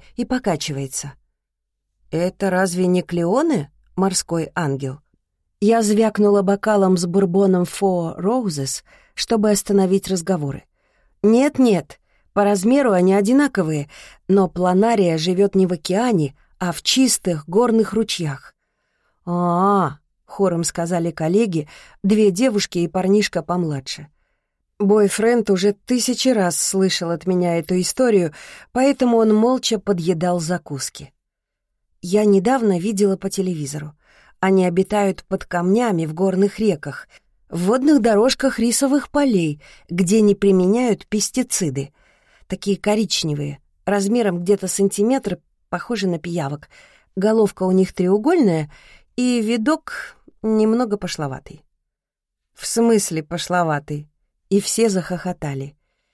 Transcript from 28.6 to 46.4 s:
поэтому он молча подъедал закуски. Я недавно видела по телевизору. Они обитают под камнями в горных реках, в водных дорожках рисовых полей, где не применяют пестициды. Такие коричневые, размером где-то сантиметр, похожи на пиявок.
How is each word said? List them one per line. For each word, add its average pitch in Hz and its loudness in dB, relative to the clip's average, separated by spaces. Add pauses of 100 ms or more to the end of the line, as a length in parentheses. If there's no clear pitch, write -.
поэтому 254 2
он 220 4
молча 233 0
подъедал 175 -2
закуски. 151 -8 (880)
Я 202 0
недавно 208 2
видела 196 0
по 196 -8
телевизору. 151 -6 (460)
Они 190 4
обитают 190 0
под - -8
камнями 180 0
в 156 -8
горных 190 0
реках, 151 -4 (420)
в 170 -6
водных 262 4
дорожках 233 2
рисовых 254 0
полей, 190 0 (300)
где 190 2
не 202 6
применяют 196 2
пестициды. 170 -4 (540)
Такие 190 -4
коричневые, 151 -4 (240)
размером 202 0
где-то 190 0
сантиметр, 202 0 (300)
похожи 190 -6
на 170 -2
пиявок. 151 -8 (440)